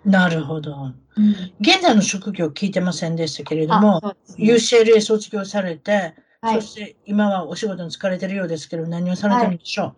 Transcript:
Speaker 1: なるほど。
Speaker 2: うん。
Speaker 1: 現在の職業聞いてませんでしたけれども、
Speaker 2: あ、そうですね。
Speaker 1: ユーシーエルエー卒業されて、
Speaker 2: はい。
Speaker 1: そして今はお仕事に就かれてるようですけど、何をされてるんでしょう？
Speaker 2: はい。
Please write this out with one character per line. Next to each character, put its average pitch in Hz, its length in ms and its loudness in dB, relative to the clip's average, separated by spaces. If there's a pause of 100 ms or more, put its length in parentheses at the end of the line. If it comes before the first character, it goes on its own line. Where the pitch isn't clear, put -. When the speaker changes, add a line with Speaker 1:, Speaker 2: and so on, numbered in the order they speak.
Speaker 1:
な 185 240 4
る 160 160 -2
ほ 156 160 -6
ど。 139 320 -10 (240)
Speaker 2:
う 214 40 0
ん。 208 100 6 (300)
Speaker 1:
現 359 220 4
在 320 120 4
の 202 80 6
職 196 300 -4
業 175 140 -2
聞 151 200 -4
い 180 40 -2
て 185 100 -2
ま 180 120 0
せ 160 160 -6
ん 165 80 -4
で 165 100 -2
し 156 100 -8
た 151 60 -12
け 151 140 -4
れ 160 100 0
ど 165 140 2
も、 208 160 6
Speaker 2:
あ、 160 40 -4
そ 208 80 -8
う - 40 -4
で - 120 -20
す - 140 -20
ね。 214 80 0
Speaker 1:
ユ 226 80 6
ー 233 40 6
シ 233 180 2
ー 226 40 8
エ 226 40 6
ル 226 100 6
エ - 40 8
ー - 20 6
卒 214 300 0
業 202 140 -6
さ 202 160 -4
れ 175 160 -4
て、 185 380 -2 (260)
Speaker 2:
は 226 120 -2
い。 220 100 0
Speaker 1:
そ 214 60 -14
し - 60 -20
て 214 300 -14
今 208 240 0
は 185 200 -2
お 170 80 -10
仕 220 100 -4
事 180 180 -8
に 160 60 -10
就 - 80 -14
か 196 100 -4
れ 180 100 -4
て 185 100 -6
る 190 80 -6
よ 190 80 -4
う 170 40 -6
で 165 80 -4
す 151 120 -14
け 175 80 -8
ど、 165 100 -6
何 175 240 -4
を 180 60 -2
さ 208 120 -2
れ 202 80 4
て 240 60 2
る 214 60 2
ん 180 80 -2
で - 80 -18
し - 160 -8
ょ - 20 -2
う？ 160 40 -4
Speaker 2:
は 139 60 -12
い。 - 60 -20